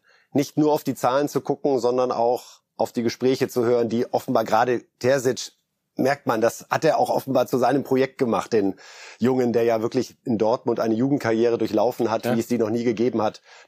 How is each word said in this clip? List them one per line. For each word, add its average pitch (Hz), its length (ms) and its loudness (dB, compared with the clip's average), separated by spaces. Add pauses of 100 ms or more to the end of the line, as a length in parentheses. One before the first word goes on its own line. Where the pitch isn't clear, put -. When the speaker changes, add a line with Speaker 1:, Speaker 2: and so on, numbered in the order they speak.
(320)
Speaker 1:
nicht 139 240 0
nur 151 160 4
auf 147 100 0
die 131 140 -6
Zahlen 139 320 0
zu 139 120 -2
gucken, 139 380 -2
sondern 123 320 0
auch 120 500 -2 (160)
auf 113 140 -2
die 120 140 -4
Gespräche 127 420 0
zu 120 180 -2
hören, 117 240 2
die 117 240 -2
offenbar 120 300 0
gerade 117 400 2 (160)
Terzic, 127 540 0 (420)
merkt 135 320 0
man, 117 140 0
das - 300 0
hat 139 140 0
er 143 140 2
auch 117 100 0
offenbar 127 380 0
zu 139 100 -2
seinem 123 280 2
Projekt 131 340 0
gemacht, 110 340 -2
den 98 220 2 (460)
Jungen, 123 320 2
der 117 100 2
ja 113 180 2
wirklich 117 440 -4
in 120 140 -2
Dortmund 113 420 0
eine 113 140 0
Jugendkarriere 117 640 0
durchlaufen 110 540 0
hat, 110 160 -2
Speaker 2:
Ja. 120 80 0
Speaker 1:
wie 113 60 0
es 117 80 -6
die 120 100 -2
noch 107 120 0
nie 120 120 -2
gegeben 113 400 0
hat, 107 200 -4 (240)